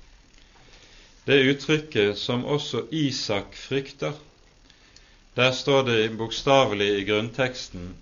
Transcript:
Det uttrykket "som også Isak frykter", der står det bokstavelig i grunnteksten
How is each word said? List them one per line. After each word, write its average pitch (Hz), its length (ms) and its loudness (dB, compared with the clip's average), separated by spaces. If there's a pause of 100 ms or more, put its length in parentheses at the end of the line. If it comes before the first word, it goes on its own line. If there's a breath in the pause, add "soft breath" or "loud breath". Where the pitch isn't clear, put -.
(1200 soft breath)
Det 135 180 4 (100)
uttrykket 135 680 0
"som 123 260 -2
også 143 460 -4
Isak 117 640 -4
frykter", 139 640 -6 (1160 soft breath)
der 123 160 2
står 135 320 2
det 113 320 2
bokstavelig 113 800 2
i 98 140 -2
grunnteksten 107 920 -4